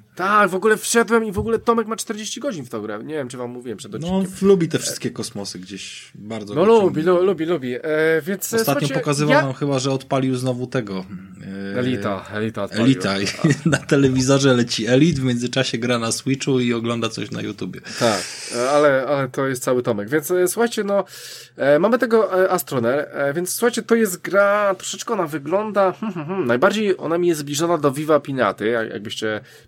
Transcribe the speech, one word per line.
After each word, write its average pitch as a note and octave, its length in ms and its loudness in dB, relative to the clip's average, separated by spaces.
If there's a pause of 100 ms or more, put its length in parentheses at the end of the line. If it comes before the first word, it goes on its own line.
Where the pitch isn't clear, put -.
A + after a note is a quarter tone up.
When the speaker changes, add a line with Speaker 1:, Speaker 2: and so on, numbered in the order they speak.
(160)
Speaker 1:
Tak, G3+ 340 2
w F3 60 -4
ogóle G#3 220 4
wszedłem A3+ 480 2
i G#3+ 60 -6
w F#3 80 -6
ogóle A3 200 0
Tomek A3+ 280 0
ma A3+ 80 -6
czterdzieści G#3+ 440 -8
godzin G#3+ 260 -6
w B2+ 40 -18
tą A2 120 -6
grę. G#2 220 -8
Nie C#3+ 120 -10
wiem, C#3 120 -4
czy B2 100 -12
wam B2 140 -8
mówiłem B2 260 -10
przed G#2 140 -16
Speaker 2:
No, A2 60 -8
Speaker 1:
odcinkiem. F#3 440 -2
Speaker 2:
on G3 60 4
lubi F#3 200 6
te - 120 -2
wszystkie - 320 -6
kosmosy G2+ 480 -8
gdzieś - 560 -14
bardzo G#2 380 -10
Speaker 1:
No E3 120 2
Speaker 2:
go - 20 4 (140)
Speaker 1:
lubi, - 20 4 (120)
Speaker 2:
ciągnie. D#3 80 -2
Speaker 1:
lu-, F3+ 220 4
lubi, D#3+ 200 0
lubi. C3 300 -2
E, B2 60 -8 (400)
więc, F#3+ 320 -6
Speaker 2:
Ostatnio A3+ 120 2
Speaker 1:
słuchajcie, C#3 280 0
Speaker 2:
pokazywał D3 420 2
Speaker 1:
ja D4+ 60 6
Speaker 2:
nam C3 120 0
chyba, C#3 260 0
że C3+ 120 0
odpalił C3 440 0
znowu B2 320 -4
tego, G2 380 -4 (680)
e, B2 40 -4
Speaker 1:
Elita, A2+ 540 -2
Elita G#2+ 300 -4
odpalił. G#2+ 220 0
Speaker 2:
Elita. G2 340 2
I G#2 60 -2 (400)
<laughs> E3+ 40 4
na C#3 80 2
telewizorze C3+ 760 4
leci A#2 340 0
Elit, C#3 320 4
w C3 40 -4
międzyczasie B2 540 -2
gra A#2+ 220 0
na A2+ 120 -2
Switchu C3+ 480 0
i A#2+ 140 2
ogląda A#2 360 -2
coś A2 220 -8
na A2 100 -8
YouTubie. G2 400 -8 (180)
Speaker 1:
Tak, G#2+ 220 2 (340)
e, B2 140 0
ale, C#3+ 380 4
ale C#3 200 0
to C3+ 200 -2
jest B2+ 160 -4
cały B2 200 2
Tomek. G#2 260 -2
Więc, D3+ 220 -2
e, F3+ 160 2
słuchajcie, A3+ 360 -2
no, G3+ 200 0 (540)
e, C#3+ 220 4
mamy - 200 4
tego, G#3+ 440 2
e, F#3 80 2
Astroner, C#3 600 0
e, C#3 200 -2
więc F3 200 -4
słuchajcie, A#3 300 0
to A#3 120 2
jest G3+ 260 0
gra, G3+ 540 2
troszeczkę - 380 -8
ona F#3 140 -2
wygląda, F#3+ 640 0
hmm, G#3 220 -6
hmm, D#3 140 -6
hmm, F3+ 200 -2
najbardziej G3 500 2
ona D#3+ 200 -2
mi F3 100 2
jest D#3+ 120 2
zbliżona D3 380 -2
do C#3+ 140 2
Viva D3+ 280 2
Pinaty, A2 480 0
jak-, A2+ 260 0
jakbyście G#2+ 480 -6 (260)